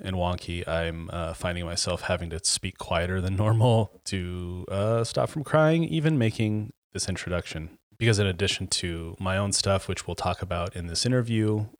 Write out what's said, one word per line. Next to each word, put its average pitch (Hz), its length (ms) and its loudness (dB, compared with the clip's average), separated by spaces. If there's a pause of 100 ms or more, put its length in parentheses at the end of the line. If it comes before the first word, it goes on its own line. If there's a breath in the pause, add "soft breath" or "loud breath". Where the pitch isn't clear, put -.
and 92 160 -4
wonky. 90 500 -2
I'm, 82 460 -2
uh, 85 220 -4
finding 87 300 -4
myself 87 380 -2
having 87 280 -2
to 82 120 -6
speak - 360 -2
quieter 90 420 0
than 95 160 0
normal 110 680 4
to, 90 640 -4
uh, 110 360 0
stop 123 260 0
from 151 140 -6
crying, 156 400 4
even 156 340 2
making 107 540 2 (200)
this - 160 -4
introduction. 85 720 -4 (180)
Because 113 220 4
in 104 80 4
addition 92 400 0
to 85 540 -4
my 95 160 0
own 101 160 0
stuff, 98 340 2
which - 220 -4
we'll 87 80 -4
talk - 260 -2
about 87 320 -4
in 87 140 -6
this 82 180 0
interview 113 600 2 (140)